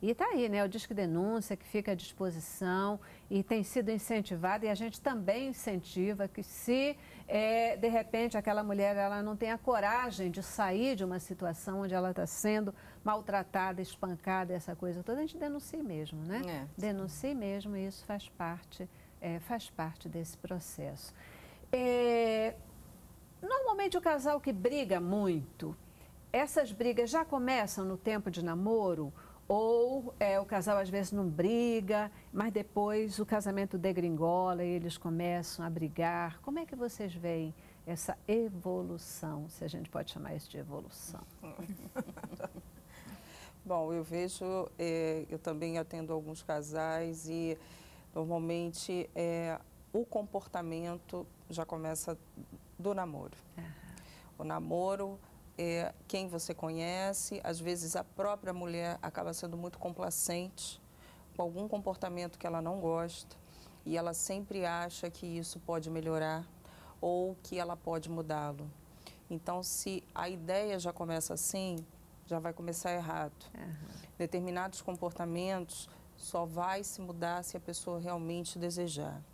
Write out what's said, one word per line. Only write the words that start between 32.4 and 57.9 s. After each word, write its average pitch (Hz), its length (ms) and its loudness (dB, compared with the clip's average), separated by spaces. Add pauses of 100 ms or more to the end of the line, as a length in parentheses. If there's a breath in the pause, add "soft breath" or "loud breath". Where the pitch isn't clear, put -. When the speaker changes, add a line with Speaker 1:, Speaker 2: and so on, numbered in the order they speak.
Speaker 1:
depois 208 640 2
o 214 80 2
casamento 196 540 2
degringola 175 840 4
e 175 60 2
eles 170 260 0
começam 170 680 0
a 165 60 0
brigar? 165 720 0
Como 285 180 -2
é 330 80 -4
que 294 80 -8
vocês 233 400 -4
veem 165 400 -2 (280 loud breath)
essa - 320 -4 (120)
evolução, 175 1200 -2
se 165 140 -10
a 165 40 -4
gente 160 220 -6
pode - 220 -6
chamar 143 240 -6
isso 151 160 -10
de 143 80 -10
evolução? 147 600 -10 (200)
Speaker 3:
<laughs> - 180 -14 (2000 loud breath)
Bom, 165 280 2
eu 165 100 0
vejo, 180 760 -2
é, 160 520 2
eu 160 80 -4
também 165 400 -2
atendo 165 360 -4
alguns 156 280 -4
casais 160 840 -2
e 165 300 0 (560 loud breath)
normalmente, 170 1000 -2
é, 170 460 0 (340)
o 233 120 2
comportamento 175 1200 -4 (240)
já 165 160 -2
começa 160 520 -4 (600)
do 196 160 0
namoro. 170 440 -4 (200 loud breath)
Speaker 1:
Aham. 165 160 -10 (640 loud breath)
Speaker 3:
O 156 60 -6
namoro 180 760 0 (380 loud breath)
é 170 360 0 (140)
quem 190 200 -2
você 170 260 -4
conhece, 180 880 -2
às 170 160 -2
vezes 165 360 -2